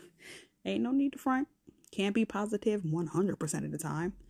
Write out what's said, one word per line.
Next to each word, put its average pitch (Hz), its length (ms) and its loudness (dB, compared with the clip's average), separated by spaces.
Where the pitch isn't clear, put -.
<laughs> - 380 -20
ain't 196 200 0
no 240 80 0
need 277 200 2
to 262 60 -14
front. 262 300 0
Can't 202 240 0
be 226 100 4
positive 208 600 0
one 160 240 0
hundred 180 280 2
percent 151 280 -4
of 151 80 -6
the 147 60 -6
time. 156 360 -4